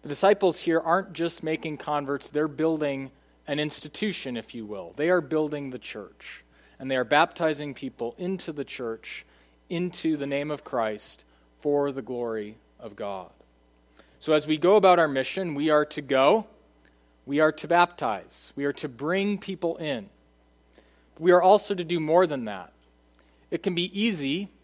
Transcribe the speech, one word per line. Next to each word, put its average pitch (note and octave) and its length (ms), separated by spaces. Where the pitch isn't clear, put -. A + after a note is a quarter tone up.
The D3+ 80
disciples G3 500
here E3 200
aren't F3+ 340
just E3 300
making D#3 340
converts, C#3+ 500
they're D3+ 200
building C#3+ 640
an D3 120
institution, D3+ 760
if - 180
you A2+ 100
will. F#2+ 300
They D3+ 140
are F3+ 120
building D3 480
the B2+ 100
church, - 640
and C3+ 100
they C3+ 60
are B2+ 80
baptizing D3 720
people A#2+ 420
into F3+ 340
the C#3+ 140
church, - 600
into E3+ 480
the C#3 100
name C#3+ 220
of D3 140
Christ, A2 600
for C#3+ 300
the C3 100
glory A2+ 560
of G#2 160
God. G2 340
So D#3 140
as D3+ 140
we D#3 100
go F3 180
about F#3 220
our E3 100
mission, D3 460
we D3 160
are D3+ 160
to D3 160
go, C#3 460
we C#3+ 140
are D#3 120
to D#3 160
baptize, D#3 880
we C#3 100
are C#3+ 80
to C#3+ 160
bring F#3 480
people F3+ 400
in. C3 320
We F3 140
are F3+ 100
also G3+ 320
to F3+ 100
do E3 160
more E3 280
than C3+ 180
that. F#2+ 280
It E3 140
can F#3 100
be F3+ 260
easy F#3 500